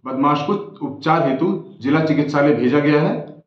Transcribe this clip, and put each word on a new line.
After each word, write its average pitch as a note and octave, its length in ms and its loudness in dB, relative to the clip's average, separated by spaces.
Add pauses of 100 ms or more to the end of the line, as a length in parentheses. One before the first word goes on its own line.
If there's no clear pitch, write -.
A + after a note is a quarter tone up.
बदमाश C#3 400 0
को G#3 60 -2 (300)
उपचार C#3 460 0
हेतु F3 240 0 (280)
जिला D3+ 240 2
चिकित्सालय C#3+ 500 2
भेजा C3+ 260 2
गया D3+ 200 2
है। F#3+ 140 0 (320)